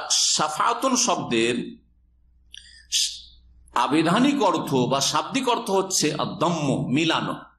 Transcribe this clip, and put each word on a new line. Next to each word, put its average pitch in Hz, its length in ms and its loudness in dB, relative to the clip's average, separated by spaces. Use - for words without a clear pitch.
সাফাতুন 226 840 0
শব্দের 120 800 0
আবিধানিক 170 680 2
অর্থ 160 320 0
বা 127 260 2
শাব্দিক 185 480 -2
অর্থ 226 220 0
হচ্ছে 185 480 0
আদম্য, 139 720 -2
মিলানো। 131 460 0